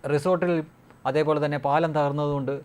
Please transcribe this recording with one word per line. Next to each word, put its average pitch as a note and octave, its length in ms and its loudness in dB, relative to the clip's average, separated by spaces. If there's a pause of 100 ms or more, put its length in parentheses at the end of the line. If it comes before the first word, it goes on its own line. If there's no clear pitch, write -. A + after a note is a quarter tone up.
(140)
റിസോർട്ടിൽ, E3+ 500 0 (420)
അതേപോലെ D3+ 400 2
തന്നെ D3 120 -2
പാലം D3+ 360 0
തകർന്നതുകൊണ്ട് C#3+ 720 -2